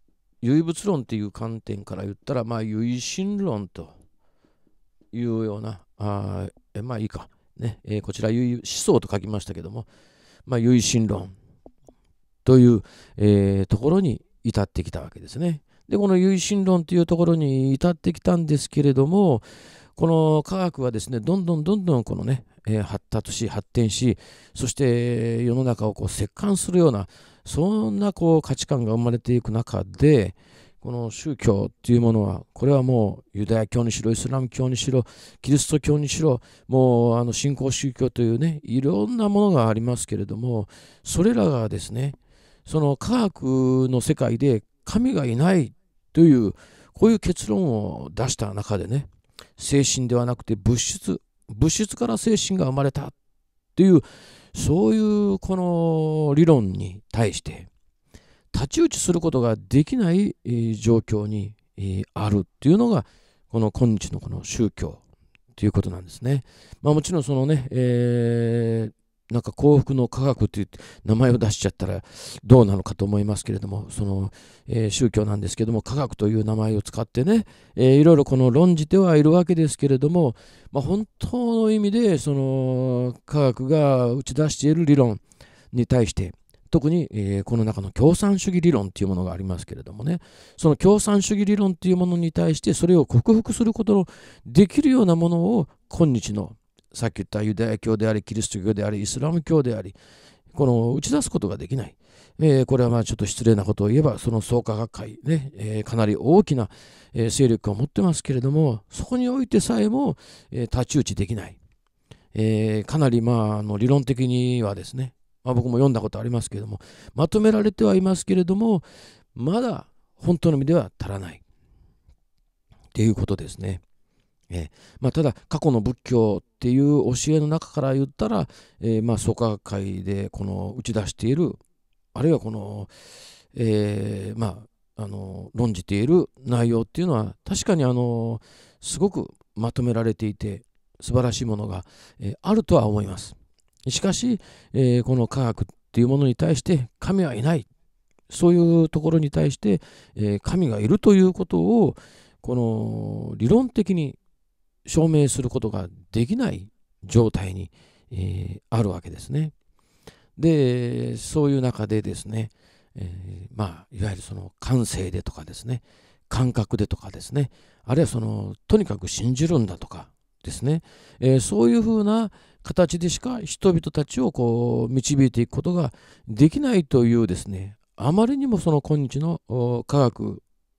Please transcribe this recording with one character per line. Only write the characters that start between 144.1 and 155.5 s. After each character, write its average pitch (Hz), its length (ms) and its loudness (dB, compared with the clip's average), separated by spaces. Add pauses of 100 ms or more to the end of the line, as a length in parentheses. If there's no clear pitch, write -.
し、 240 260 -2 (340)
え 123 260 4
ー、 120 40 0
こ 131 120 0
の 120 120 2
科 - 180 -6
学 113 180 -4
っ - 20 -2 (260)
て 113 100 2
い - 20 6
う 120 40 4
も 135 120 2
の 143 80 4
に 120 80 0
対 160 200 0
し 127 60 -4
て 139 380 -2
神 190 240 0
は 143 100 -4
い 107 80 -6
な 160 140 0
い。 139 120 -6 (640)
そ - 200 2
う 175 40 6
い 170 300 6
う 160 60 0
と 160 120 -2
こ 160 100 0
ろ 165 80 4
に 147 120 0
対 151 200 0
し - 60 -10
て、 202 240 0 (340)
え 104 200 -2
ー、 101 40 -4
神 170 300 0
が 107 100 -2
い 104 80 0
る 202 120 2
と 208 160 6
い 190 60 6
う 185 120 4
こ 170 140 -6
と 180 120 -2
を、 202 360 2 (460)
こ 110 920 -6
の - 40 -12
理 107 100 0
論 240 220 4
的 196 260 -2
に 151 240 -6 (640)
証 165 220 2
明 151 200 4
す - 140 -4
る 123 80 -4
こ 131 100 -4